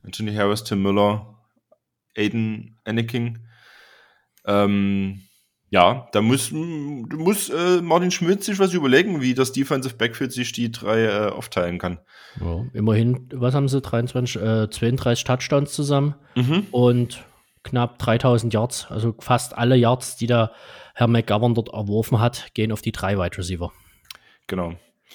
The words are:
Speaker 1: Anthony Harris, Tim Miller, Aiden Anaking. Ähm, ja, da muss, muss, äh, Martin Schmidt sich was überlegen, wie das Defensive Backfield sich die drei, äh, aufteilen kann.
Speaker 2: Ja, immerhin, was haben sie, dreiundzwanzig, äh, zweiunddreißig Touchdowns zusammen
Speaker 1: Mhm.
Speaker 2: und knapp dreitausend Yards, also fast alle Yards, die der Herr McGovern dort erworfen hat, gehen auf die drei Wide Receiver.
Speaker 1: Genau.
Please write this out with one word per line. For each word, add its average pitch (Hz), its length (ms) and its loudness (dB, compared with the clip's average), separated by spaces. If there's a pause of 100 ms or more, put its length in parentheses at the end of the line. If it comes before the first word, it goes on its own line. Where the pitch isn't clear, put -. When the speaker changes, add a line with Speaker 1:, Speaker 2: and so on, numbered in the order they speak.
Speaker 1:
Anthony 104 300 -8
Harris, 104 320 0
Tim 98 180 -2
Miller, 104 560 2 (760)
Aiden 110 680 -4
Anaking. 117 560 -4 (1040)
Ähm, 98 760 0 (480)
ja, 101 420 4
da 104 100 2
muss, 120 300 2
muss, 156 960 -4
äh, 175 340 2
Martin 175 300 2
Schmidt 180 320 0
sich 196 160 -4
was 185 140 4
überlegen, 156 480 4
wie 127 120 2
das 123 200 0
Defensive 135 420 -2
Backfield 123 380 -2
sich 123 180 -6
die 117 220 -4
drei, 113 320 0
äh, 104 240 0
aufteilen 87 500 -4
kann. 90 200 -6 (420)
Speaker 2:
Ja, 87 320 -6
immerhin, 113 580 0
was 127 220 0
haben 139 160 2
sie, 135 100 0
dreiundzwanzig, 123 600 -4
äh, 110 280 0
zweiunddreißig 120 540 0
Touchdowns 143 480 0
zusammen 143 440 0 (200)
Speaker 1:
Mhm. 147 360 0
Speaker 2:
und 123 520 2 (400)
knapp 120 340 -2
dreitausend 117 560 2
Yards, 113 360 -2
also 110 300 -2
fast - 380 -2
alle 123 200 4
Yards, 123 400 2
die 120 100 -4
der 117 240 2 (440)
Herr 120 120 2
McGovern 117 480 2
dort 113 140 -4
erworfen 107 500 -2
hat, - 360 -2
gehen 110 180 -2
auf 104 80 -8
die 113 100 -4
drei 101 260 -2
Wide 90 200 -2
Receiver. 87 340 -6 (760)
Speaker 1:
Genau. 87 260 -4 (420)